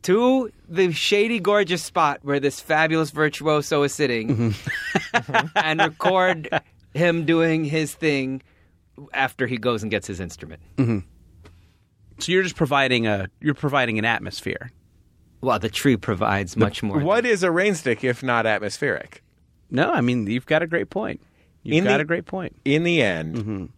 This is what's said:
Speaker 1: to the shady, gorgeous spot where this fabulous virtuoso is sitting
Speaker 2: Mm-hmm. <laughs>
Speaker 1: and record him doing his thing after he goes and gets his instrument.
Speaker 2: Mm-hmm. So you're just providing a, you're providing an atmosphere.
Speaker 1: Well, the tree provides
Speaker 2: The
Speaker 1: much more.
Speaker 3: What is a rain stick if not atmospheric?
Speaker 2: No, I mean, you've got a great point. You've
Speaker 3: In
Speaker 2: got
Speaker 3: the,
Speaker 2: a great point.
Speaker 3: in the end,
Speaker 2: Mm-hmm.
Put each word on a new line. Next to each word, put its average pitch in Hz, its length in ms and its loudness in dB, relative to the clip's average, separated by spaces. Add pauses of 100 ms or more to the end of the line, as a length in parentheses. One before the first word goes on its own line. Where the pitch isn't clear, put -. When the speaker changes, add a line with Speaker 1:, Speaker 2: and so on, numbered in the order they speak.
Speaker 1:
to 240 480 2 (180)
the 175 240 2
shady, 208 460 0
gorgeous 190 440 2
spot 151 380 0
where 143 180 -2
this 135 220 -2
fabulous 160 500 2
virtuoso 151 720 0
is 139 100 0
sitting 117 600 0
Speaker 2:
Mm-hmm. - 1000 -2
<laughs> - 40 -6
Speaker 1:
and 156 260 0
record 185 680 0 (440)
him 170 320 2
doing 165 400 2
his 151 280 -2
thing 135 480 -2 (720)
after 131 340 -2
he 123 100 -4
goes 113 240 -2
and 110 100 -4
gets 104 160 -4
his 92 120 -8
instrument. 80 420 -12 (160)
Speaker 2:
Mm-hmm. 117 220 0 (1200)
So - 120 -4
you're 185 120 2
just 180 120 -6
providing 131 520 2
a, 98 220 0 (100)
you're 147 140 0
providing 127 440 0
an 107 80 0
atmosphere. - 680 -4 (720)
Speaker 1:
Well, 123 180 2
the 113 100 -2
tree 135 260 2
provides 98 580 -2
Speaker 2:
The 113 60 -6
Speaker 1:
much 104 240 0
more. 107 160 -2
Speaker 3:
What 202 260 2
is 208 180 2
a 180 80 2
rain 190 240 2
stick 123 280 -2
if 123 180 0
not 120 240 2
atmospheric? 104 800 -2 (480)
Speaker 2:
No, 147 200 0
I 160 100 0
mean, 120 260 0
you've 117 180 -4
got 156 160 2
a 170 60 -4
great 165 220 -4
point. - 320 -6 (420)
You've 147 140 2
Speaker 3:
In 180 80 4
Speaker 2:
got 170 120 4
Speaker 3:
the, 151 60 0
Speaker 2:
a - 20 -4
great 170 200 -4
point. 185 300 -10 (100)
Speaker 3:
in 147 180 2
the 170 180 2
end, 85 340 0
Speaker 2:
Mm-hmm. 104 300 -6 (120)